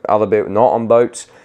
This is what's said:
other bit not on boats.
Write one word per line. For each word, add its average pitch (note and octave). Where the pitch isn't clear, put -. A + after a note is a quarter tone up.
other G#2+
bit G#2
not G#2+
on A#2
boats. A#2